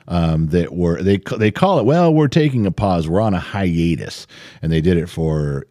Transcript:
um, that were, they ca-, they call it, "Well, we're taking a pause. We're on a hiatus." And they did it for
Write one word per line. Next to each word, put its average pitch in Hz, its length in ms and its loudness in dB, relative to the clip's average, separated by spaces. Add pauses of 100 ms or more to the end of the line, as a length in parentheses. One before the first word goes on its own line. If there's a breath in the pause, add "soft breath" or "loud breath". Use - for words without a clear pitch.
um, 80 380 0
that 85 260 -2
were, 85 280 -2
they 98 160 2
ca-, - 200 -8
they 107 120 2
call 185 300 0
it, 107 60 2
"Well, 165 280 4
we're 151 140 4
taking 131 380 0
a 92 60 0
pause. 87 360 0
We're 90 140 0
on 107 120 0
a 87 60 -2
hiatus." 85 880 -2 (340 loud breath)
And 80 120 -2
they 80 80 2
did 87 160 2
it 82 100 -2
for 76 640 -4